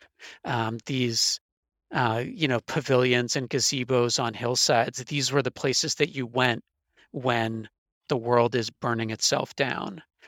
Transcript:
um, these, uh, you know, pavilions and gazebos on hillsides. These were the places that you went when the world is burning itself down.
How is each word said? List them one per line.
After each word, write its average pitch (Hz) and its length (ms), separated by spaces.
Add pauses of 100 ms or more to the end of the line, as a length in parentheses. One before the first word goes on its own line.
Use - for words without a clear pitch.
(460)
um, 117 400
these, 123 560 (520)
uh, 120 320
you 156 220
know, 123 180
pavilions 123 680
and 131 140
gazebos 123 680
on 117 160
hillsides. 120 720
These 139 300
were 143 80
the 123 100
places - 440
that - 200
you 131 100
went 120 380 (480)
when 113 560 (400)
the 147 100
world 120 380
is 113 140
burning 113 400
itself 135 480
down. - 440 (260)